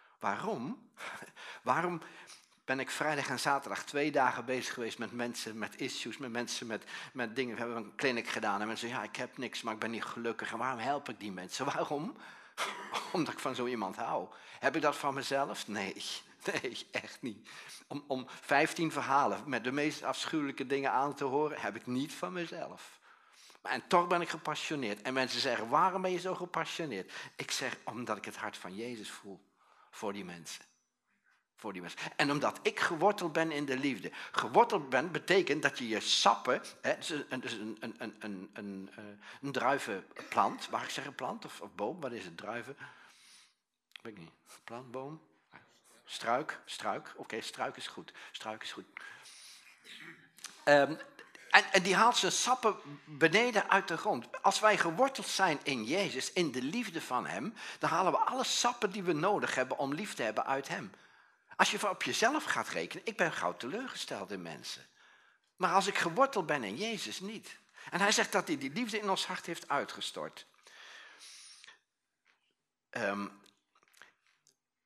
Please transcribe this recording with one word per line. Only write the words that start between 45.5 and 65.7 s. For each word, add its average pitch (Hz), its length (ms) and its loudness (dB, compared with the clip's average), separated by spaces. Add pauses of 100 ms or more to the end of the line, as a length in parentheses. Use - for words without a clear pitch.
Struik, 127 600 0
struik. - 500 -4
Oké, - 260 -6
struik 127 340 -4
is 123 120 -10
goed. - 260 -12 (180)
Struik 110 320 -8
is - 80 -8
goed. - 140 -10 (1800)
Ehm, 143 320 8 (540)
en, 202 220 12
en 190 120 8
die 185 120 4
haalt 226 220 8
zijn 185 140 4
sappen 240 440 4 (300)
beneden 170 640 6
uit 190 180 6
de 170 100 -2
grond. 156 460 -2
Als 190 160 6
wij 208 180 8
geworteld 202 500 4
zijn 175 360 4
in 131 200 0
Jezus, 131 500 0
in 170 180 4
de 123 100 -2
liefde 165 400 -2
van 123 240 0
hem, 98 280 -4 (260)
dan 147 100 2
halen 175 220 4
we 143 60 4
alle 262 260 2
sappen - 480 2
die 196 120 -4
we 170 100 4
nodig 156 420 2
hebben 131 220 2
om 139 160 0
lief 180 200 -4
te 131 100 -4
hebben 110 220 0
uit 135 220 0
hem. 160 240 -6 (640)
Als - 160 8
je 208 180 0
op 185 140 -2
jezelf 214 400 4
gaat - 260 0
rekenen, 87 360 -4
ik 226 120 -4
ben 165 140 4
gauw - 260 -2
teleurgesteld 135 760 -6
in 95 100 -6
mensen. - 440 -10 (720)
Maar 180 180 0